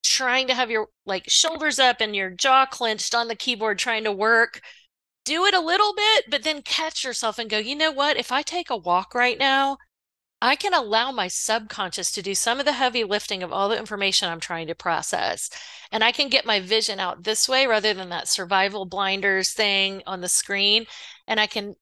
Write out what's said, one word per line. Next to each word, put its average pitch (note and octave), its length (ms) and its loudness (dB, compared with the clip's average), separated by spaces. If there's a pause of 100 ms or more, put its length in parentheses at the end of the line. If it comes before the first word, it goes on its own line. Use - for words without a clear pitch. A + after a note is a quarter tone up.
trying C4 460 2
to C4 60 2
have A#3+ 180 0
your, A3 160 -2 (180)
like, F#3+ 220 -4
shoulders D#4 500 2
up B3 220 4
and G#3+ 160 0
your F#3+ 140 -2
jaw C4 360 4
clenched A3+ 480 -4
on A#3 140 0
the A3+ 80 -6
keyboard G#3+ 420 -2
trying A3 240 -2
to G#3+ 100 0
work. A3+ 480 2 (640)
Do E4 220 2
it G4+ 80 6
a F#4 60 4
little F#4+ 340 2
bit, G#4+ 340 2
but B3 140 -2
then D4+ 180 -2
catch - 420 -4
yourself A#3 360 -4
and A3+ 100 -6
go, G#3+ 80 -2
"You G#3+ 180 -2
know D#4 160 2
what? C#4+ 280 0
If B3 120 -6
I C4+ 120 0
take E4+ 260 -6
a B3 80 -2
walk F3+ 380 0
right B3 240 2
now, C#4 400 2 (640)
I B3 120 4
can F#4+ 200 0
allow A#3+ 380 2
my G#3 160 -2
subconscious G3+ 840 -4
to G3+ 100 -6
do G3 120 -4
some A#3 240 0
of C#4 80 -2
the D4 80 4
heavy B3 300 0
lifting G3+ 380 -2
of F3 80 -8
all G3 200 0
the A3 80 0
information G3+ 500 0
I'm E3 100 -6
trying E3 280 -6
to E3 80 -6
process. - 760 -2 (420)
And G#3+ 140 0
I A#3 80 4
can C#4 160 -2
get B3 160 2
my G#3+ 160 0
vision G3+ 400 -2
out F3 220 -4
this G#3+ 260 0
way C4 180 4
rather G#3+ 280 2
than F#3+ 160 -8
that F3 180 -6
survival G3 560 0
blinders F#3+ 680 0
thing G3 520 0
on F#3 140 -8
the F3+ 80 -6
screen. G3+ 560 2 (420)
And A3 140 0
I G#3+ 60 2
can G#3 360 -8